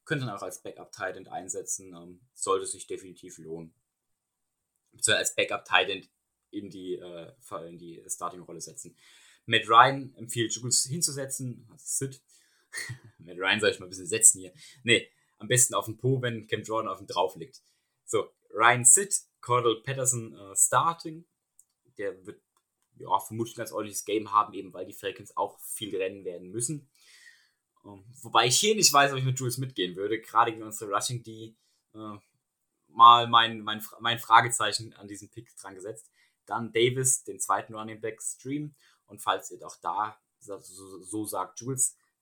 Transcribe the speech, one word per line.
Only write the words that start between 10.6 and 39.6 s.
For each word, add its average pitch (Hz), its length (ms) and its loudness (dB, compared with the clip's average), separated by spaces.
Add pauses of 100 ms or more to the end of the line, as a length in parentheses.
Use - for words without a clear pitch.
hinzusetzen, 135 840 -6
also - 160 -20
sit. - 360 -6 (500)
<laughs> - 460 -12
Matt 85 180 -18
Ryan 95 240 2
soll 104 100 4
ich 92 80 -6
mal 92 80 -14
ein 90 40 -16
bisschen 92 160 -12
setzen 101 340 4
hier. 92 120 -16 (300)
Nee, 113 280 2 (280)
am 107 100 -14
besten 127 260 4
auf 101 100 0
den 110 120 -10
Po, 127 260 0
wenn 117 240 -6
Cam 107 160 -6
Jordan 107 280 -4
auf 95 80 -8
dem 98 80 -18
drauf 92 300 -2
liegt. - 260 -18 (420)
So, - 280 -2 (180)
Ryan 117 340 4
sit, - 380 6 (180)
Cordell 117 420 0
Patterson, 123 520 -4
äh, 98 220 -12
starting. 160 720 0 (720)
Der 95 280 -6
wird, - 140 -16 (580)
ja, 95 220 -2
vermutlich 113 360 -6
ein - 20 -14
ganz 110 140 -8
ordentliches 104 320 -6
Game 104 280 -2
haben, 104 220 2
eben 95 180 -12
weil 92 140 -12
die 101 60 -16
Falcons - 440 -10
auch - 240 -4
viel 98 360 -8
rennen 95 280 -4
werden 90 260 -12
müssen. 127 380 -6 (960)
Ähm, 98 200 -20 (180)
wobei 117 240 4
ich 123 120 4
hier 214 160 4
nicht 202 180 4
weiß, 139 200 6
ob 131 60 -4
ich 131 60 -4
mit 131 140 0
Jules 127 200 -4
mitgehen 92 380 -4
würde. 107 240 -4
Gerade 117 320 2
gegen 110 100 -12
unsere 107 280 -10
Rushing 117 320 -2
D, 110 320 -16 (400)
äh, 107 240 -12 (720)
mal 117 400 10
mein, 113 320 4
mein 107 200 -6
Fra-, - 200 -16
mein 117 180 0
Fragezeichen 113 760 4
an 101 140 -18
diesen 101 220 -14
Pick - 260 -20
dran 98 180 -16
gesetzt. 101 360 -14 (360)
Dann 110 260 -6
Davis, 127 520 2
den 98 160 -12
zweiten 110 340 -2
Running 110 260 -12
Back, 110 220 -8
streamen. 147 520 -8 (320)
Und 104 140 -20
falls 98 300 -2
ihr 87 160 -18